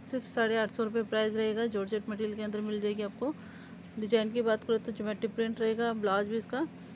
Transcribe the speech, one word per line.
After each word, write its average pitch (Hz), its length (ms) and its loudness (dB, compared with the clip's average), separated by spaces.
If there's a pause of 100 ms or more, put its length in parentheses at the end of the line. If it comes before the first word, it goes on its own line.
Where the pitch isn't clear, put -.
सिर्फ - 240 -4
साढ़े 226 300 2
आठ 214 140 2
सौ 233 140 0
रुपये 220 200 0
price 214 320 2
रहेगा, 220 320 2
जॉर्जेट 208 400 -2
material 214 280 -2
के 214 60 -4
अंदर 208 180 -2
मिल 214 200 -2
जाएगी 208 220 0
आपको। 233 320 -2 (640)
design 220 320 4
की 233 120 2
बात 220 220 4
करें 226 200 2
तो 240 80 -4
geometry 214 360 -2
print 226 320 0
रहेगा, 226 340 2
blouse 208 320 4
भी 214 100 -2
इसका 247 300 -2 (300)